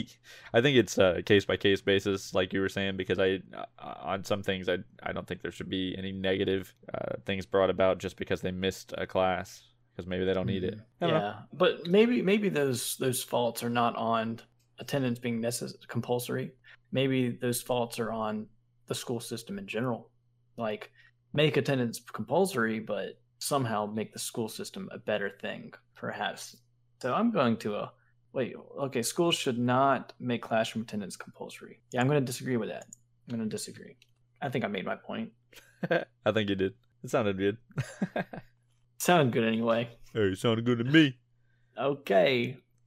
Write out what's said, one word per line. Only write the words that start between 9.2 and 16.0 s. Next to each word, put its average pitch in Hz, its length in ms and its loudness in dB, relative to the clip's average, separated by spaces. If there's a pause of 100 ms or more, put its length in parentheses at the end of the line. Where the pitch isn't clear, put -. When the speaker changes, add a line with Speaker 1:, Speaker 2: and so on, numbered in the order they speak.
Speaker 1:
'cause 87 100 -8
maybe 92 200 -2
they 95 80 4
don't 92 140 0
need 95 160 0
it. 95 120 -4
Speaker 2:
Mm-hmm. - 280 -10
Speaker 1:
I 170 40 2
don't 160 120 2
know. 101 80 0
Speaker 2:
Yeah, 104 80 -6 (180)
but 170 340 0
maybe, 220 340 6
maybe 202 280 2
those, 139 480 0
those 131 260 0
faults 120 400 0
are 120 60 -2
not 120 260 2
on 113 440 -2 (400)
attendance 131 400 -2
being 117 220 -2
necess-, 123 340 -4 (120)
compulsory. 123 640 -2 (400)